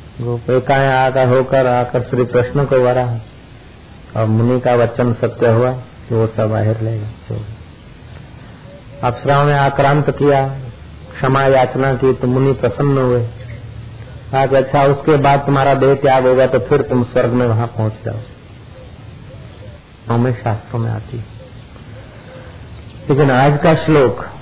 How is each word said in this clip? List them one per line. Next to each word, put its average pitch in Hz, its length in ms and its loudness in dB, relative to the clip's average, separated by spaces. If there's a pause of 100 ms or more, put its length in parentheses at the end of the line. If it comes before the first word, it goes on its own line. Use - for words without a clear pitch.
(220)
गोपिकाएं 127 680 0
आकर, 131 380 2
होकर 127 400 2
आकर 123 340 0
श्री 123 240 -2
कृष्ण 123 400 0
को 131 140 2
वरा, 123 400 0 (960)
और 113 80 0
मुनि 117 340 2
का 120 160 2
वचन 120 380 0
सत्य 117 340 -2
हुआ 120 240 2
कि - 440 -8
वो 113 120 2
सब 110 220 -2
बाहर 110 320 0
ले 110 160 -4
गए। 107 440 -10 (1600)
अप्सराओं 139 420 0
ने 147 80 4
आक्रांत 139 560 2
किया, 135 380 2 (680)
क्षमा 135 280 0
याचना 135 500 2
की, 131 200 2
तो 123 140 -4
मुनि 131 260 2
प्रसन्न 135 440 0
हुए। 123 300 2 (1040)
कहा 135 140 2
कि, 135 100 2
"अच्छा, 139 280 2
उसके 143 340 4
बाद 139 220 4
तुम्हारा 139 340 2
देह 135 220 4
त्याग 131 320 2
होगा, 127 200 4
तो 127 120 0
फिर 135 220 2
तुम 127 220 0
स्वर्ग 120 260 0
में 123 180 0
वहां 113 200 0
पहुंच 107 260 -4 (120)
जाओ।" 110 120 -8 (1900)
हमें 120 240 2 (100)
शास्त्रों 113 360 -6
में 113 120 -4
आती 110 260 -8
है। 110 80 -10 (1800)
लेकिन 139 220 2
आज 143 320 2
का 165 100 4
श्लोक 143 480 2 (200)